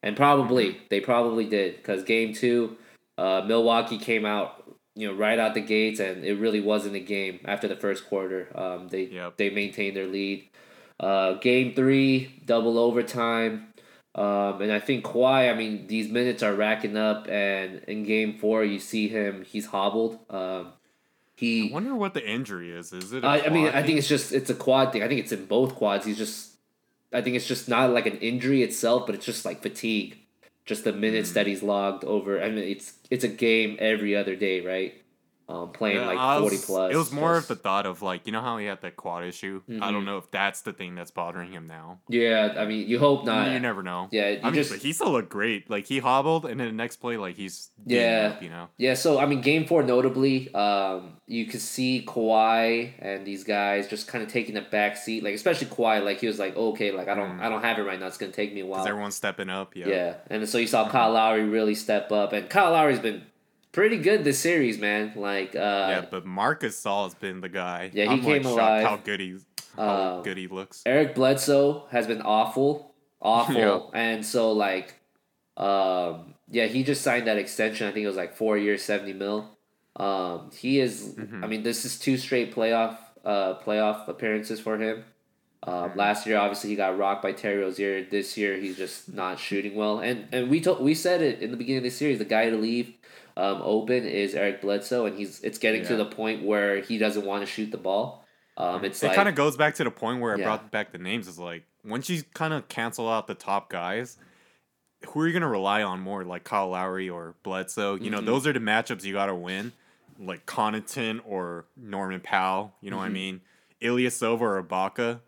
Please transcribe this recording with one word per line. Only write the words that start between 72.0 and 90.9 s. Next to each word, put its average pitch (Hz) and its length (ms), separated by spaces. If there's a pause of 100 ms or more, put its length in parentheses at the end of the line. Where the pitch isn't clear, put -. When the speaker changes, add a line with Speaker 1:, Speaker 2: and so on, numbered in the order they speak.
Speaker 1:
been 110 160
awful, 127 720 (260)
awful, 117 340
Speaker 2:
<laughs> 107 400
Yeah. 113 60
Speaker 1:
and 113 240
so, 113 280
like, 98 420 (640)
um, 90 800 (160)
yeah, 113 160
he 123 160
just 135 200
signed 120 240
that 107 120
extension. 107 500
I 101 40
think 107 120
it 104 40
was, 95 80
like, 90 200
four 107 220
years, 104 240
seventy 101 300
mil. 104 380 (460)
Um, 92 600
he 135 240
is, 107 360
Speaker 2:
Mm-hmm. 107 280
Speaker 1:
I - 20
mean, 110 160
this 117 220
is 127 140
two 131 180
straight 123 380
playoff, 113 420 (280)
uh, 98 300 (100)
playoff 107 440
appearances 107 520
for 110 180
him. 110 260 (640)
Um, 87 240
Speaker 2:
Mm-hmm. 87 80
Speaker 1:
last 104 280
year, 110 120
obviously, 101 320
he 104 60
got 95 220
rocked 98 240
by 98 100
Terry 101 260
Rozier. 98 440
This 98 340
year, 101 200
he's 95 200
just 92 360
not 92 260
shooting 98 380
well. 107 240
And, 117 320
and 127 180
we 160 100
to-, 175 140
we 143 200